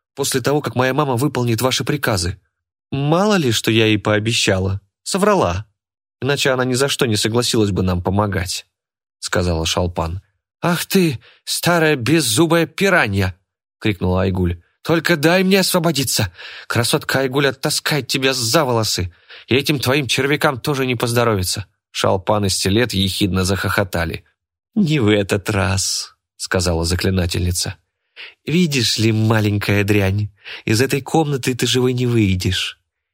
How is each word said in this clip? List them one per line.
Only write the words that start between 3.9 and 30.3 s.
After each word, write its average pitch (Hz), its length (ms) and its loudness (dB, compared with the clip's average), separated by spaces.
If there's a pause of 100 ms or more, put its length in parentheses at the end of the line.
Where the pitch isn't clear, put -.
пообещала. 104 800 0 (220)
Соврала. 160 640 0 (560)
Иначе 139 300 0
она 127 120 0
ни 127 120 0
за 139 120 0
что 139 200 -2
не 110 80 0
согласилась 110 560 0
бы 90 100 0
нам 90 220 0
помогать», 95 640 -2 (500)
сказала 87 480 -2
Шалпан. 85 560 -2 (400)
«Ах 170 240 -2
ты, 165 340 0 (260)
старая 160 500 2
беззубая 156 720 2
пиранья!» 123 680 0 (440)
крикнула 92 420 0
Айгуль. 92 400 0 (260)
«Только 165 300 2
дай 165 260 4
мне 190 160 4
освободиться! 151 720 0 (360)
Красотка 135 520 0
Айгуль 135 280 0
оттаскает 139 600 -2
тебя 135 260 0
за 127 300 2
волосы, 113 500 -2 (340)
и - 80 2
этим 143 240 0
твоим 131 280 0
червякам 139 540 0
тоже 135 240 -2
не 127 100 0
поздоровится!» 117 720 0 (260)
Шалпан 101 540 0
и 95 40 0
Стилет 107 440 0
ехидно 92 500 0
захохотали. 90 800 -2 (520)
«Не 156 240 2
в 104 100 2
этот 101 400 0
раз», 98 640 -2 (220)
сказала 85 480 -2
заклинательница. 90 920 -2 (680)
«Видишь 147 520 0
ли, 110 140 2
маленькая 104 720 2
дрянь, 104 460 0 (340)